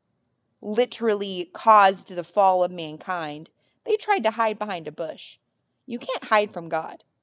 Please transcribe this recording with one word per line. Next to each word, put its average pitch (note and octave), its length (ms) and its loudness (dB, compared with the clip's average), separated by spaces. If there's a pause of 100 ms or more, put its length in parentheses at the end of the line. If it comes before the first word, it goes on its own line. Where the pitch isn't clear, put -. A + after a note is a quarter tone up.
(600)
literally G#3 920 -2
caused G3 560 6
the F3 160 -8
fall F#3 400 4
of F3+ 80 -2
mankind, D#3+ 760 -8 (360)
they - 100 -2
tried G4+ 300 -2
to A3 80 2
hide A3 260 -2
behind F3+ 300 -8
a D3+ 40 -10
bush. - 460 -12 (480)
You A#3 140 -10
can't - 240 -8
hide G#3 280 0
from E3+ 160 -12
God. D#3+ 360 -8 (180)